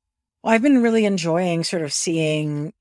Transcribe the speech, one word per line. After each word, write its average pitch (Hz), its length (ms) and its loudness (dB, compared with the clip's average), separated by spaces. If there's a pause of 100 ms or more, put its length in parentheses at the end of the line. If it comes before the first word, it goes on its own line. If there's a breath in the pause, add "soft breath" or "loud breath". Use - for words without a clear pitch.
(420)
Well, 214 100 0
I've 226 100 2
been 269 200 4
really 226 240 2
enjoying 170 580 0
sort 175 180 -4
of 143 100 -6
seeing 151 880 -2